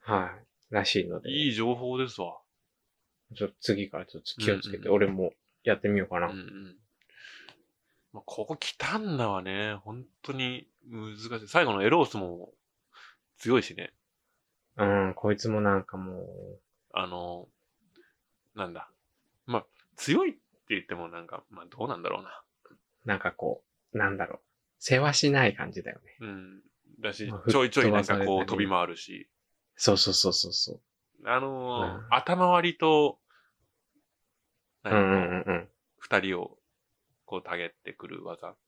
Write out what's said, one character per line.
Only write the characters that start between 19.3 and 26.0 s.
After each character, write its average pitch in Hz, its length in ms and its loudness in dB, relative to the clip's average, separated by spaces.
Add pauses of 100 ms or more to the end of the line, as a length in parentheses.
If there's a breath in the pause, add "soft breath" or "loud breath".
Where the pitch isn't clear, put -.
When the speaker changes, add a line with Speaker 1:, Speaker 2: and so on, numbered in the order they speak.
Speaker 2:
ま 120 140 -2
あ、 - 60 -18 (300 soft breath)
強 285 300 2
い 320 40 0
っ - 20 -8
て - 60 -14 (320)
言 98 100 0
っ - 20 -14
て - 120 -8
も 85 140 -10
な 85 120 -14
ん 85 60 -18
か、 - 240 -14
ま 101 120 -20
あ、 87 40 -20
ど 101 180 -10
う 123 40 -6
な 120 80 -6
ん 85 60 -14
だ 85 60 -4
ろ - 120 -4
う - 20 -14
な。 - 200 -18 (640)
Speaker 1:
な 104 120 0
ん - 20 -4
か - 140 -4
こ - 300 -6 (300)
う、 120 60 -2
な 104 100 2
ん 98 80 -4
だ 90 100 -4
ろ - 100 -12
う。 - 40 -14 (380)
せ - 200 2
わ 147 140 2
し 143 180 4
な 139 160 6
い 101 80 4
感 - 180 -8
じ - 100 -10
だ - 100 -10
よ - 60 -16
ね。 - 220 -20